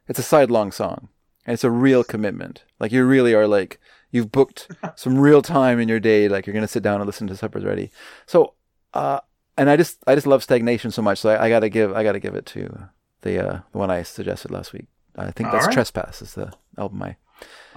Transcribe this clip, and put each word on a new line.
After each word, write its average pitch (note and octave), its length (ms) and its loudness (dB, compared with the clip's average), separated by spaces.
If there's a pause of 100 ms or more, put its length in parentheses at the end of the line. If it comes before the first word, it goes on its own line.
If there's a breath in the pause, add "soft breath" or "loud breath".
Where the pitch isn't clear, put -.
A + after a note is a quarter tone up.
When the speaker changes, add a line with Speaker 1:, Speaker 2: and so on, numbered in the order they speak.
Speaker 1:
It's B2+ 100 -8
a B2+ 40 -4
side C#3 280 4
long G#2+ 220 0
song, - 360 -8 (380)
and A#2+ 80 -6
it's A#2 100 -2
a A#2+ 60 2
real B2 340 4
commitment. F2+ 600 -8 (140)
Like, G#2+ 140 -6
you B2+ 140 2
really B2+ 280 4
are, G#2+ 120 6
like, G2+ 320 0 (320 soft breath)
you've A2+ 220 -2
booked - 360 0 (140)
Speaker 2:
<laughs> - 140 -12
Speaker 1:
some C3 220 -2
real C#3+ 240 8
time C3 380 0
in A2+ 80 -2
your A2+ 120 0
day. G#2 280 4
Like, G2 180 -4
you're G2+ 80 -8
gonna G#2+ 140 -4
sit G#2+ 140 -6
down G#2 180 -2
and G2+ 60 -6
listen G2+ 220 -8
to F#2+ 80 -12
Supper's G2+ 280 -8
Ready. G2 260 -6 (360 loud breath)
So, - 280 2 (400)
uh, C#3 260 -4 (360)
and C#3+ 140 4
I D3 60 6
just, E3+ 300 0
I C3 80 4
just C#3+ 120 0
love C3+ 160 2
Stagnation A#2+ 480 0
so A2 120 -4
much. G2+ 160 0
So A2 120 0
I, A2 140 2
I A2+ 40 2
gotta A2 220 2
give, G#2 240 0
I A2 100 -2
gotta G2+ 160 -2
give G2 140 -10
it G2 120 -10
to - 420 -14 (340)
the, F#2+ 220 -4
uh, F#2 160 -8 (120)
the G#2 60 -10
one F#2+ 120 -2
I F2+ 120 -2
suggested F#2 480 -10
last F#2 240 -12
week. - 120 -18 (300)
I F#2+ 140 -10
think A2 200 -8
that's - 140 2
Speaker 2:
All G3 40 2
right. A#3+ 60 0
Speaker 1:
Trespass - 480 -4
is - 120 -20
the - 180 -12 (240)
album G2 260 -10
I. F#2+ 140 -12 (600 loud breath)